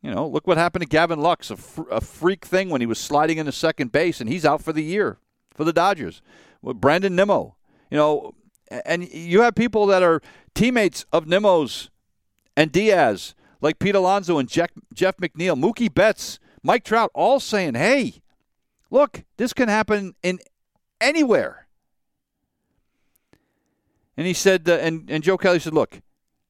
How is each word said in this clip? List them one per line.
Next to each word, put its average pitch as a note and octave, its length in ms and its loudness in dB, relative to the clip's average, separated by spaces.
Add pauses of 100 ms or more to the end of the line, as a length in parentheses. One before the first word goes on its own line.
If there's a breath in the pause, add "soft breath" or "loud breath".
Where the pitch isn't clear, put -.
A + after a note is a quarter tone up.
You G#3+ 100 -12
know, B2 160 -6
look C#3+ 180 -6
what F3 120 2
happened E3+ 260 -2
to D3 40 -10
Gavin D#3+ 320 0
Lux, D#3+ 300 -2
a A2 80 -10
fr-, - 320 -16
a A2+ 120 -4
freak - 440 -4
thing F#3 240 -2
when C#3 120 -2
he A#2 60 -2
was A2+ 120 -4
sliding D#3 380 0
into D3+ 140 -6
second D3+ 400 -4
base, E3 280 0
and A2+ 100 -8
he's D#3+ 160 -4
out D3 160 2
for D#3+ 120 -6
the D3+ 100 -4
year E3 340 -4 (380)
for D#3 80 -6
the E3 100 0
Dodgers. E3 480 0 (400 soft breath)
Well, C3 120 -8
Brandon E3+ 420 0
Nimmo, F3+ 400 0 (340)
you C#3+ 80 -4
know, D3+ 360 0 (360)
a-, - 180 -12
and E3+ 240 -4
you E3+ 300 2
have A#3 140 4
people A3 320 0
that F#3 160 4
are E3 180 2 (320 soft breath)
teammates A3+ 600 0
of D#3+ 120 0
Nimmo's F3 640 2 (680)
and D3+ 160 2
Diaz, E3 600 2 (280 soft breath)
like D#3 180 -2
Pete G3 160 0
Alonso F#3 420 0
and B2+ 120 -2
Jeff, E3+ 220 -2 (220)
Jeff F#3 240 0
McNeil, E3 420 -2
Mookie G#3 340 0
Betts, - 440 0 (260 soft breath)
Mike G#3+ 200 0
Trout, A3 300 0
all A3+ 260 2
saying, F#3 360 -4
"Hey, G3+ 460 0 (720)
look, - 320 0 (140)
this A#3+ 160 -4
can A#3+ 160 0
happen G#3 520 -2
in F3+ 180 -4 (600)
anywhere." A#3+ 640 0 (2500)
And D3+ 100 -6
he F#3 80 -2
said, F3+ 340 2
uh, F3 60 4
and, D#3+ 380 -4
and D3+ 120 -4
Joe F#3 140 2
Kelly F3+ 220 2
said, D#3 160 -6
"Look, - 260 -2 (480)